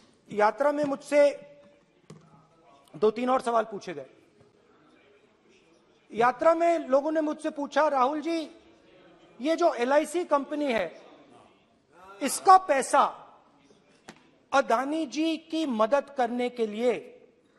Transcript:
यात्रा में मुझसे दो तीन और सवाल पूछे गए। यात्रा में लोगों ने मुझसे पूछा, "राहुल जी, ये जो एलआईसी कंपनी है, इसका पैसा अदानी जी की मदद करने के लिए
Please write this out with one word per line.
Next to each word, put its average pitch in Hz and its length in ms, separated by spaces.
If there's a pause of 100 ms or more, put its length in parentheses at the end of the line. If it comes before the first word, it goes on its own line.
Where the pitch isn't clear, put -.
(320)
यात्रा 220 400
में 294 120
मुझसे 285 480 (1600)
दो 208 140
तीन 247 200
और 262 100
सवाल 233 240
पूछे 190 300
गए। 139 120 (2000)
यात्रा 247 420
में 339 240
लोगों 277 340
ने 320 80
मुझसे 302 300
पूछा, 294 380
"राहुल 285 320
जी, 320 300 (880)
ये 311 160
जो 320 180
एलआईसी 302 500
कंपनी 294 480
है, 185 300 (1200)
इसका - 340
पैसा 262 720 (1200)
अदानी 277 540
जी 311 300
की 320 300
मदद 233 520
करने 247 320
के 240 160
लिए 214 320 (600)